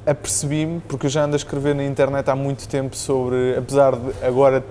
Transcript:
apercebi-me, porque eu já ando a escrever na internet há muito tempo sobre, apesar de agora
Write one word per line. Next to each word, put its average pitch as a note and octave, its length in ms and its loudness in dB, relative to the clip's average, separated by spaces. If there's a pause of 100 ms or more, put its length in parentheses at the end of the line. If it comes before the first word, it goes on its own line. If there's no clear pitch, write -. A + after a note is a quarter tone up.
apercebi-me, D#3 840 -2
porque C#3 180 -6
eu C#3 60 2
já D3 140 2
ando D3 100 0
a - 20 2
escrever C#3+ 380 -2
na C#3 100 -2
internet C#3 420 0
há C3+ 80 2
muito C#3 320 -4
tempo C3+ 280 -4
sobre, B2+ 600 0
apesar C3 400 4
de B2 300 -6
agora C3 460 4